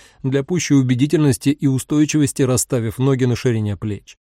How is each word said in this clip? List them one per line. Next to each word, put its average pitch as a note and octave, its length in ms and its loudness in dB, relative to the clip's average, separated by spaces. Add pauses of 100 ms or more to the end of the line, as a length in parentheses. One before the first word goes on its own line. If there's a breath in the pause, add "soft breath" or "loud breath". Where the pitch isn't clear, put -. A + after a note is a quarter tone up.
(220 soft breath)
для C3+ 220 -2
пущей E3 320 0
убедительности C3+ 720 2
и D3 180 -2
устойчивости D3 760 0
расставив A#2+ 560 -2
ноги C3 260 2
на A#2+ 100 2
ширине G#2+ 420 -2
плеч. - 400 -10 (160)